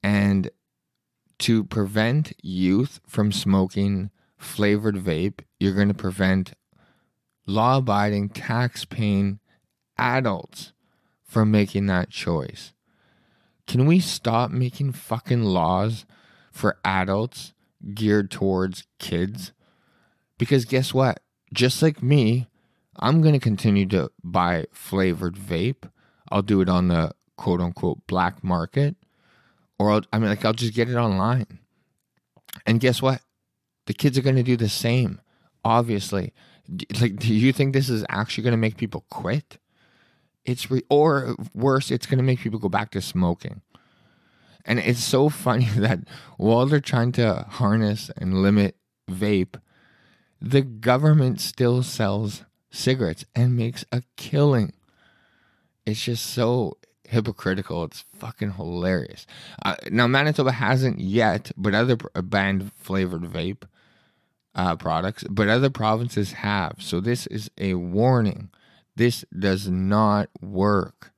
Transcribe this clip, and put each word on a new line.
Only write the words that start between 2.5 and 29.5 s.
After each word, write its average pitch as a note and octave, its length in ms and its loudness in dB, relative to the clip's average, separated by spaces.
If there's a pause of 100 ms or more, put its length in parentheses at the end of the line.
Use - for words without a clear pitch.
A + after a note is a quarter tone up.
from G#2 280 -2
smoking G2 800 0 (260)
flavored G#2 580 0
vape, F#2 460 -2 (180)
you're F#2+ 160 2
gonna G2+ 180 2
prevent F#2+ 600 0 (920)
law-abiding, G#2 840 2
tax-paying G#2 1080 -2 (580)
adults A#2+ 760 -2 (520)
from G#2+ 280 2
making G2+ 360 2
that F2+ 220 0
choice. - 600 -6 (920)
Can B2+ 200 0
we E3+ 140 6
stop A#2 500 -2
making B2+ 440 -4
fucking A#2 500 -2
laws F#2 600 0 (480)
for - 320 -2
adults F#2+ 680 -2 (400)
geared G#2 380 2
towards F#2+ 560 -2 (100)
kids? F#2 540 -6 (840)
Because B2+ 260 2
guess B2+ 300 -2
what? C3 260 0 (320)
Just B2+ 300 0
like D#3 200 2
me, B2 460 4 (480)
I'm D#3 260 4
gonna D3+ 200 4
continue G2+ 460 2
to F#2 220 0 (140)
buy F2 480 0
flavored F#2 640 -2
vape. G2 540 -6 (420)
I'll G2+ 100 0
do G2 200 2
it F#2 80 2
on F2+ 180 2
the E2 240 2 (240)
quote-unquote F2 720 -2
black F2+ 340 -2
market. F#2+ 540 -2 (840)